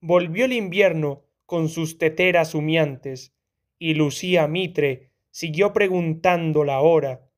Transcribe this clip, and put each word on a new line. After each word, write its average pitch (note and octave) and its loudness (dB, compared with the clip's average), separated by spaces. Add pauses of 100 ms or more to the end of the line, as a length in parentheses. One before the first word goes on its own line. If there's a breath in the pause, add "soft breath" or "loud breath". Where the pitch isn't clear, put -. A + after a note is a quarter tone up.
Volvió F3 2
el C4 0
invierno F3 0 (220)
con E3 -2
sus D#3+ -6
teteras E3 0
humeantes, D3 -4 (440)
y D#3+ -2
Lucía D#3 0
Mitre D#3 -4 (180)
siguió E3+ -2
preguntando E3+ 0
la C#3 0
hora C#3+ 2